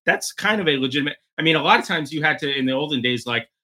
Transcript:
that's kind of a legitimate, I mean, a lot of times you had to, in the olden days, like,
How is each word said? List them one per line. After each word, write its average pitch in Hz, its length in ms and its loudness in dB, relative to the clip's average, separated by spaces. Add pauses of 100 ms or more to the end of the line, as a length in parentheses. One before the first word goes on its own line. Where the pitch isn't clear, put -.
that's - 280 0
kind 214 260 0
of 180 80 -2
a 143 100 2
legitimate, 139 400 -2 (200)
I 156 60 -2
mean, 160 120 6
a 151 80 2
lot 202 160 6
of - 60 -6
times 156 260 -4
you 156 120 -4
had 151 160 0
to, 143 140 -2
in 135 120 0
the 131 80 0
olden 143 280 -2
days, 123 240 -2
like, 117 220 -4 (160)